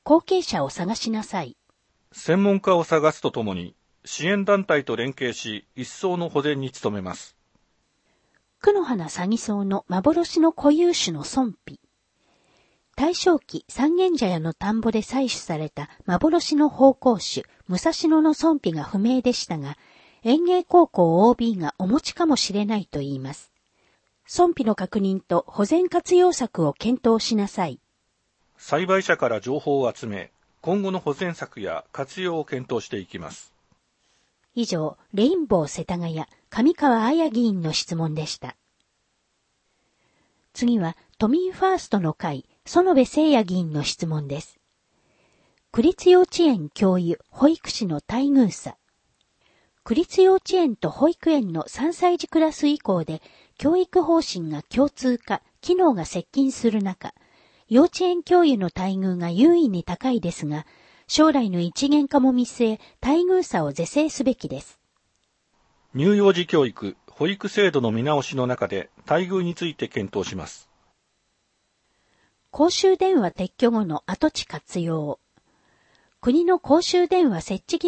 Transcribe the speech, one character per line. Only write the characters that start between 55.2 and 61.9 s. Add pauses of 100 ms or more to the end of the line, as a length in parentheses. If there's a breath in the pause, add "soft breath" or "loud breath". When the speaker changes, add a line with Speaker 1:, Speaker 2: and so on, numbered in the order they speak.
Speaker 1:
機
能
が
接
近
す
る
中、 (540 soft breath)
幼
稚
園
教
諭
の
待
遇
が
優
位
に
高
い
で
す
が、 (400 soft breath)
将
来
の
一
元